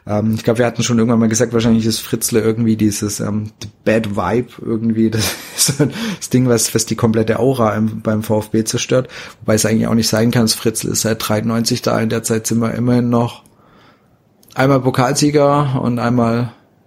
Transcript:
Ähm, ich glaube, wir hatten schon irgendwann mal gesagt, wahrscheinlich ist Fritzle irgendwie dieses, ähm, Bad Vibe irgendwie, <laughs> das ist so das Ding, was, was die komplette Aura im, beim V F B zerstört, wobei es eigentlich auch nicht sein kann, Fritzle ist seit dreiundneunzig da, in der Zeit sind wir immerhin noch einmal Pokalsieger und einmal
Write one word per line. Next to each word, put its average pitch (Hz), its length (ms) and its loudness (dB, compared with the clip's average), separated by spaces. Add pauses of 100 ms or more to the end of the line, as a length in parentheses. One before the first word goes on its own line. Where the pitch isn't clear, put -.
Ähm, 107 300 0
ich 110 60 -6
glaube, 117 180 0
wir 123 60 2
hatten 117 160 -4
schon 120 140 0
irgendwann 113 240 2
mal 113 80 4
gesagt, 120 240 0
wahrscheinlich 113 320 2
ist 110 140 0
Fritzle 113 420 -2
irgendwie 110 360 2
dieses, 104 440 -2
ähm, 107 320 -4 (320)
Bad 110 320 0
Vibe 107 360 -2 (120)
irgendwie, 113 460 0
<laughs> - 0 -
das 107 240 -4 (200)
ist - 220 0
so 147 120 2 (280)
das - 140 -12
Ding, 127 180 4
was, 117 260 0
was 110 120 0
die 110 100 -4
komplette 110 440 0
Aura 120 360 2
im, 110 240 -2
beim 107 220 -2
V 110 160 0
F 104 100 -6
B 113 160 0
zerstört, 127 440 -2 (320)
wobei 113 140 0
es 107 120 2
eigentlich 113 220 2
auch 113 60 0
nicht 113 140 2
sein 113 220 2
kann, 117 180 2
Fritzle - 440 -2
ist - 100 -2
seit 110 160 0 (100)
dreiundneunzig 113 540 0
da, 113 180 0
in 113 80 0
der 113 140 -2
Zeit 110 240 -2
sind 113 140 0
wir 113 120 -2
immerhin 123 380 0
noch 120 320 0 (1120)
einmal 135 280 2
Pokalsieger 143 1000 2
und 120 180 0
einmal 117 540 0 (340)